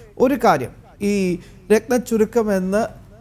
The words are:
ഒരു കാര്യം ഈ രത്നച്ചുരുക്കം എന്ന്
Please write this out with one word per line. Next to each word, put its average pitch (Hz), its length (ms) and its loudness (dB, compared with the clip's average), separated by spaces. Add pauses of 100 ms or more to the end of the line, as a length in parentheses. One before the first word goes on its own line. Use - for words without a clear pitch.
(200)
ഒരു 262 240 2
കാര്യം 151 260 2 (320)
ഈ 196 380 -2 (320)
രത്നച്ചുരുക്കം 220 880 0
എന്ന് 190 300 -2 (340)